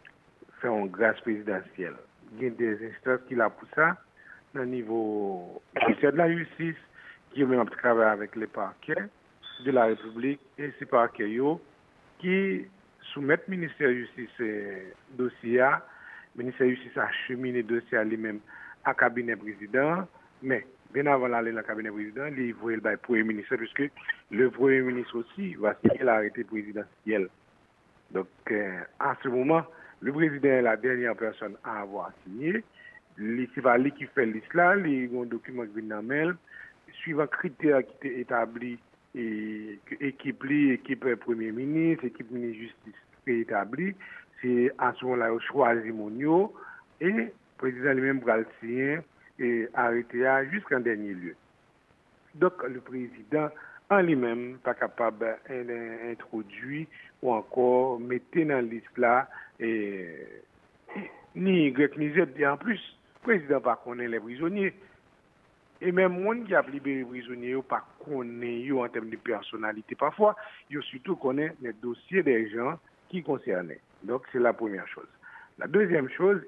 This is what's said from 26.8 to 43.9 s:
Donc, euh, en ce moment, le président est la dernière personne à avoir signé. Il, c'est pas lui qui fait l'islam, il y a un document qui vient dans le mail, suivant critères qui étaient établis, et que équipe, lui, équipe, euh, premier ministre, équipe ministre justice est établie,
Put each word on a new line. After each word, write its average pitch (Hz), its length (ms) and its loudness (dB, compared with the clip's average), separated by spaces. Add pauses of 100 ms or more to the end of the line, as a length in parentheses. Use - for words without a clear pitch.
Donc, 92 160 -2 (240)
euh, 101 300 -2 (180)
en 135 140 0 (100)
ce 135 60 -4
moment, 135 360 2 (360)
le 123 120 -2
président 143 360 2
est 131 140 6
la 113 140 4
dernière 123 380 0
personne 107 480 -6
à 110 200 -8
avoir 98 280 -8 (140)
signé. 151 400 -4 (540)
Il, 117 360 -4
c'est 143 60 -6
pas 120 160 6
lui 127 160 4
qui - 140 -12
fait 123 200 2
l'islam, 175 600 4
il 127 260 0
y 123 40 -2
a 123 40 -2
un 123 60 -4
document 120 380 -8
qui 104 160 -10
vient 107 160 -6
dans 107 60 -6
le 110 60 -8
mail, 156 280 0 (560)
suivant 151 340 -2
critères 147 600 2
qui - 80 -20 (140)
étaient 123 120 -4
établis, 120 580 -2 (360)
et 107 720 -6
que - 140 -10
équipe, 139 420 -6
lui, 143 280 4
équipe, 123 340 -2
euh, 123 120 2
premier 110 360 -2
ministre, 156 520 0
équipe 117 260 -8
ministre 117 320 -6
justice - 400 -18 (240)
est 117 140 2
établie, 117 540 -2 (460)